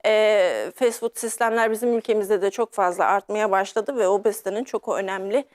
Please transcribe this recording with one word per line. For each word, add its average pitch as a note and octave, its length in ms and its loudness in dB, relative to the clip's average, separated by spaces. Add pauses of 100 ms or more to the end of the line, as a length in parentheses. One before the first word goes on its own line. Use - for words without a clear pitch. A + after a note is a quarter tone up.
Ee, G3+ 720 2
fast A#3+ 240 0
food A#3 160 -6
sistemler A3+ 560 0
bizim A#3 260 0
ülkemizde G#3 440 0
de G3 100 0
çok A3 220 -4
fazla F3+ 320 0
artmaya G3+ 460 0
başladı G3+ 460 -2
ve G3+ 100 2
obezitenin G3+ 560 0
çok - 260 -8
önemli G3 640 -2